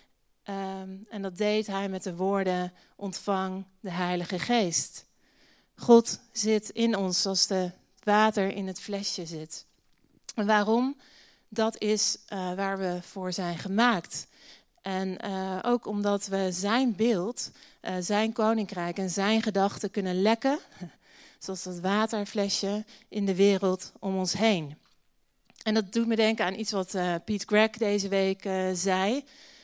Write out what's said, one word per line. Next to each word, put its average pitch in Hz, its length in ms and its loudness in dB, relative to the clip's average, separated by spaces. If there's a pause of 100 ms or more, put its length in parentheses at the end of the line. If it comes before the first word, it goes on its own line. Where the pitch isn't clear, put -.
(420)
Ehm, 190 480 -8 (180)
en 202 140 -8
dat 185 140 -6
deed 208 300 0
hij 196 220 -2
met 190 140 -4
de 175 140 -6
woorden, 185 560 0 (240)
"Ontvang 190 680 -4 (160)
de 190 100 -8
Heilige 180 480 -2
Geest." 196 680 0 (680)
God - 440 6 (120)
zit 214 360 0
in 226 280 2
ons 185 260 0
zoals 190 240 2
de 185 240 0 (320)
water 208 540 4
in 196 100 -4
het 185 140 -8
flesje 196 460 -6
zit. 156 400 -12 (680)
En 208 120 0
waarom? 220 500 2 (520)
Dat 220 320 -2
is, 208 460 0
eh, 185 280 -4
waar 196 240 -2
we 180 240 -2
voor 185 300 -6
zijn 175 260 -4
gemaakt. 196 680 0 (560)
En, 190 360 -4
eh, 190 440 -4
ook 240 240 0
omdat 202 400 0
we 190 260 -2
zijn 208 440 0
beeld, 214 540 0 (300)
eh, - 200 -6
zijn 208 320 0
koninkrijk 214 640 0
en 190 120 -2
zijn 208 320 2
gedachten 196 480 0
kunnen 185 320 0
lekken, 233 360 2 (200)
<laughs> - 600 -16
zoals 190 240 -8
dat 180 180 -8
waterflesje 202 1040 0 (240)
in 208 180 -4
de 190 80 2
wereld 190 640 2
om 190 180 -4
ons 185 160 0
heen. 170 460 0 (840)
En 214 120 0
dat 208 180 0
doet 233 140 0
me 226 100 0
denken 220 280 2
aan 185 140 -2
iets 214 140 -6
wat, 190 220 -2
eh, 180 200 0 (100)
Piet 208 220 -4
Gregg 214 240 6
deze 208 380 0
week, 190 360 0
eh, 185 280 0
zei. 190 520 0 (400)